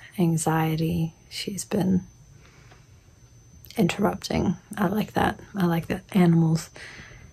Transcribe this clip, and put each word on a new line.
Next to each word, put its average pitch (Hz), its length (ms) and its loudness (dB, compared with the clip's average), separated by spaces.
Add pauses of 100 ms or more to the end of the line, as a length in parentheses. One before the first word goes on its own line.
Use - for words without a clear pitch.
(180)
anxiety. 160 960 0 (160)
She's - 340 -8
been 185 380 0 (1800)
interrupting. 180 800 0 (180)
I - 120 0
like 214 260 -4
that. - 260 -2 (160)
I 190 80 0
like 170 220 0
that 190 160 -4 (100)
animals, 165 560 4 (640)